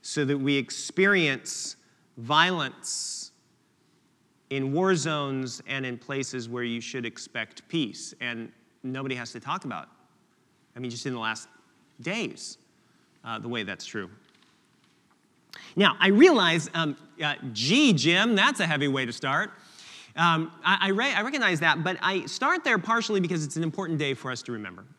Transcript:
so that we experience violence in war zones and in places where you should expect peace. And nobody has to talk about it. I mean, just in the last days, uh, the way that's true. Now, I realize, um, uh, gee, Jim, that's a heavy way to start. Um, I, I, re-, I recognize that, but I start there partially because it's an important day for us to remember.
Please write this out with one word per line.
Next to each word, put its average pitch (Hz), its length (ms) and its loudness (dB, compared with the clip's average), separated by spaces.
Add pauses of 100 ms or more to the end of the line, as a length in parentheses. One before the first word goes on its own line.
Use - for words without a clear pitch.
so 151 200 -4
that 139 140 0
we 139 180 0
experience 165 1200 0 (400)
violence 147 960 0 (1400)
in 135 220 -2
war 185 220 4
zones 139 720 -4
and 135 180 -6
in 123 100 -6
places 131 540 -6
where 120 140 -6
you 117 180 -4
should 123 240 -8
expect - 640 -10
peace. - 520 -6
And 117 320 -8 (300)
nobody 131 320 -6
has 120 200 -8
to 117 60 -12
talk 156 240 -8
about 95 200 -10
it. - 60 -20 (880)
I 127 40 -16
mean, 127 100 -8
just 117 160 -10
in 127 80 -6
the 120 60 -8
last 110 280 -6 (540)
days, 185 560 -8 (680)
uh, 113 140 -8
the 107 100 -10
way 120 140 -4
that's 95 240 -8
true. 95 240 -8 (1700)
Now, 185 240 4
I 180 80 6
realize, 202 680 8
um, 160 240 -2 (260)
uh, 147 120 -2 (180)
gee, 202 400 6
Jim, 180 420 4
that's 240 240 4
a 180 60 2
heavy 147 220 2
way 135 180 0
to 117 80 -6
start. - 380 -2 (640)
Um, 160 360 4 (140)
I, 185 160 4
I, 196 60 2
re-, 226 260 0
I 208 80 2
recognize 226 380 0
that, 160 240 2
but 180 180 -2
I 190 240 0
start 330 380 -2
there 233 160 2
partially 220 400 0
because 170 260 0
it's 139 100 -8
an 160 60 -2
important 165 380 -4
day 139 160 -2
for 127 160 -8
us 123 100 -8
to - 100 -10
remember. 101 320 -10 (140)